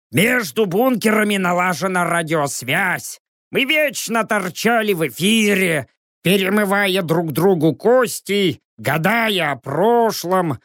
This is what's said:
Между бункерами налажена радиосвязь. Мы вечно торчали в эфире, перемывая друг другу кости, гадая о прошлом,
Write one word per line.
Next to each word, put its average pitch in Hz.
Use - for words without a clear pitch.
Между 220
бункерами 214
налажена 180
радиосвязь. 165
Мы 175
вечно 233
торчали 208
в 160
эфире, 190
перемывая 196
друг 165
другу 160
кости, 202
гадая 165
о 139
прошлом, 180